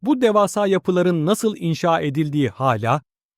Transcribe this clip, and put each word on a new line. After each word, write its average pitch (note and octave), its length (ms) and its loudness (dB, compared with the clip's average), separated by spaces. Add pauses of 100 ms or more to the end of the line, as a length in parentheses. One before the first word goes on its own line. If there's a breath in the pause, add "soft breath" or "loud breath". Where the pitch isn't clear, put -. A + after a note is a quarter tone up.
bu B3+ 200 0
devasa G#3 460 2
yapıların F3+ 580 0
nasıl G#3+ 320 0
inşa E3 440 -2
edildiği D3 480 -2
hala A#2+ 520 -2 (360)